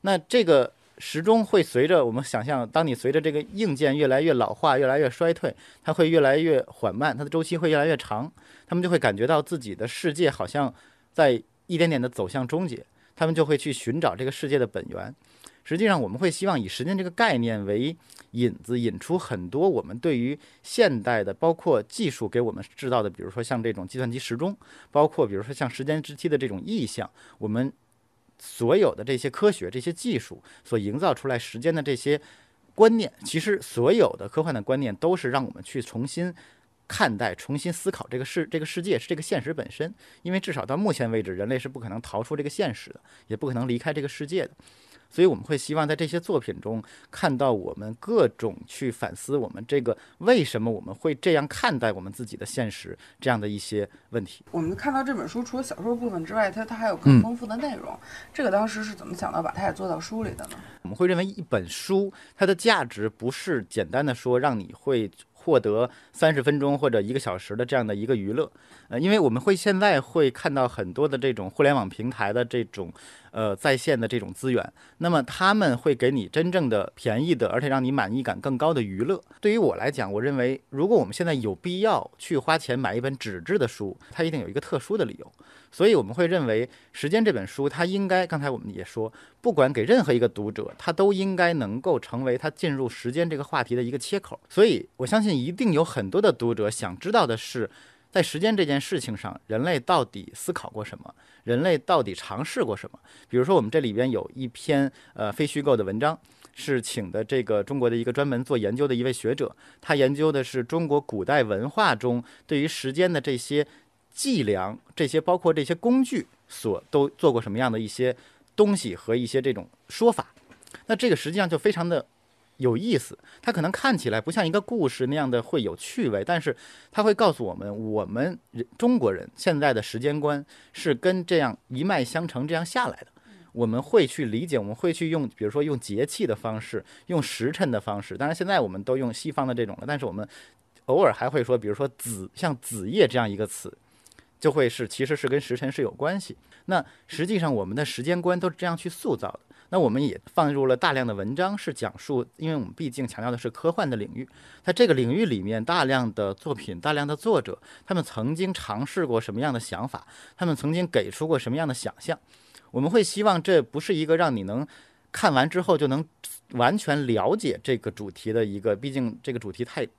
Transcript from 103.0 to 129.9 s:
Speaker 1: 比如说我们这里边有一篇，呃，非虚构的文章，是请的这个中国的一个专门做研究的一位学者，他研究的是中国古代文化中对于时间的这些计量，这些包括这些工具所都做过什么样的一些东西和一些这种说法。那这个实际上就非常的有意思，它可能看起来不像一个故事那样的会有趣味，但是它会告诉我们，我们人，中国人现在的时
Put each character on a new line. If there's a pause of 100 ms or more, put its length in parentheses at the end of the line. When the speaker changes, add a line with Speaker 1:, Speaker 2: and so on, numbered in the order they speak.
Speaker 1:
比
如
说
我
们
这
里
边
有
一
篇， (220)
呃，
非
虚
构
的
文
章， (340)
是
请
的
这
个
中
国
的
一
个
专
门
做
研
究
的
一
位
学
者， (240)
他
研
究
的
是
中
国
古
代
文
化
中 (240)
对
于
时
间
的
这
些 (480)
计
量， (160)
这
些
包
括
这
些
工
具 (220)
所
都
做
过
什
么
样
的
一
些 (440)
东
西
和
一
些
这
种 (220)
说
法。 (600)
那
这
个
实
际
上
就
非
常
的 (520)
有
意
思， (240)
它
可
能
看
起
来
不
像
一
个
故
事
那
样
的
会
有
趣
味，
但
是 (380)
它
会
告
诉
我
们，
我
们 (140)
人， (100)
中
国
人 (120)
现
在
的
时